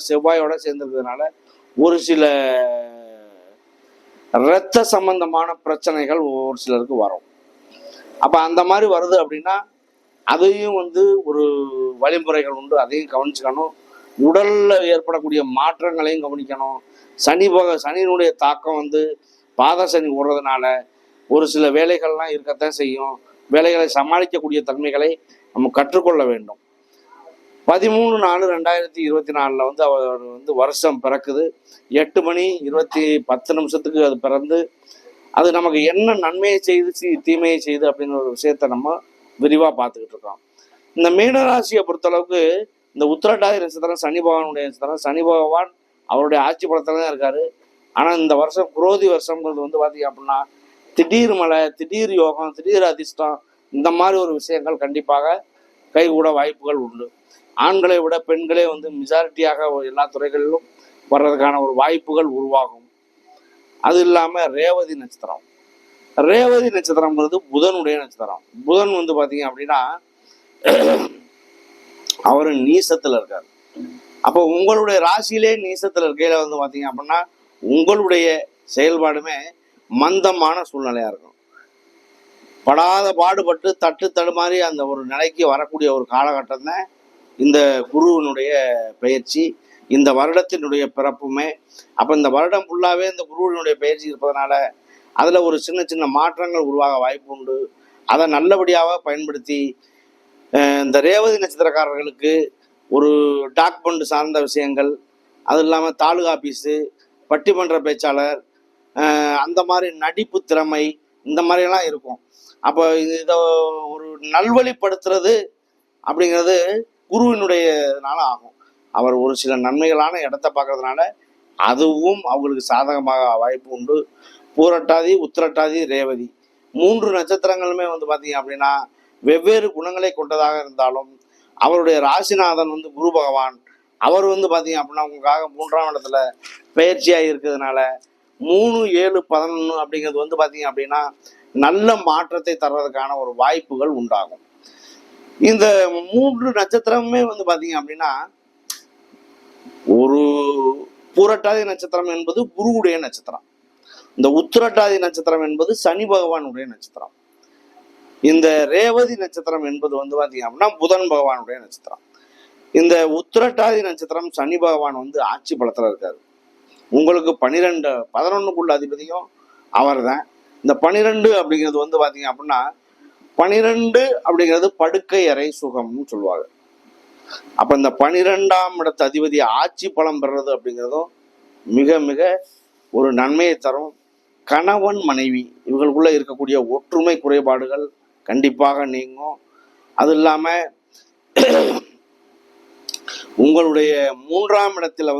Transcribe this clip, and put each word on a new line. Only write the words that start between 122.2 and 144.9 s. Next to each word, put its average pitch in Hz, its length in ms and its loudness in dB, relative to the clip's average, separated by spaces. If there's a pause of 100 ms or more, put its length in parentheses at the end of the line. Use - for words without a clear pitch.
அவங்களுக்கு 139 480 -4
சாதகமாக 131 640 0
வாய்ப்பு 127 320 -2
உண்டு. 131 280 -2 (600)
பூரட்டாதி, 165 560 4 (120)
உத்திரட்டாதி, 160 600 -2
ரேவதி 131 420 -4 (520)
மூன்று 214 280 2 (100)
நட்சத்திரங்களுமே 180 760 -2
வந்து 160 180 -8
பாத்தீங்க 147 280 -6
அப்படின்னா, 139 320 -2 (520)
வெவ்வேறு 180 500 4
குணங்களை 180 380 -4
கொண்டதாக 151 480 -2
இருந்தாலும், 135 500 -4 (440)
அவருடைய 160 460 2
ராசிநாதன் 165 760 0
வந்து 156 180 -12
குரு 160 240 0
பகவான், 135 380 0 (460)
அவர் 180 240 2
வந்து 190 280 0
பாத்தீங்க 160 280 -2
அப்படின்னா, 151 260 -6
உங்களுக்காக 147 480 -2
மூன்றாம் 156 360 -2
இடத்துல 135 260 -4 (580)
பெயர்ச்சியா 175 440 4 (100)
இருக்கிறதுனால, 139 500 -4 (580)
மூணு 208 400 2 (260)
ஏழு 190 160 2 (140)
பதினொன்னு 160 500 -2
அப்படிங்கிறது 147 400 -6
வந்து 160 200 -6
பாத்தீங்க 147 260 -4
அப்படின்னா, 139 320 -4 (640)
நல்ல 208 300 4
மாற்றத்தை 170 640 -2
தர்றதுக்கான 143 500 -4 (100)
ஒரு 123 140 -8
வாய்ப்புகள் 139 540 0
உண்டாகும். 113 540 -4 (960)